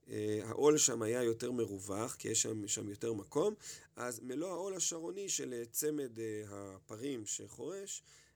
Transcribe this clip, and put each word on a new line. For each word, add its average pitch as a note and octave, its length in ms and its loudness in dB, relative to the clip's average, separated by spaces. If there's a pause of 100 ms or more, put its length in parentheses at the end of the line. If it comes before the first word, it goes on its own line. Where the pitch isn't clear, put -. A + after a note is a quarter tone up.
אה, G#2+ 360 0
העול D3 340 8
שם A#2+ 240 4
היה A#2 200 4
יותר A#2 300 4
מרווח, G2+ 640 0
כי - 100 -4
יש A2 140 4
שם, A2 260 -2
שם A2 200 -2
יותר A2 240 -2
מקום, D3 420 0 (420)
אז A#2+ 240 -4
מלוא C3+ 280 -4
העול F#3+ 260 -4
השרוני F3 540 -4
של, C3+ 260 -2
אה, A#2 160 -4
צמד, C#3+ 480 0
אה, A2+ 60 -2 (240)
הפרים G2+ 760 -8
שחורש, C#3+ 760 -6 (340)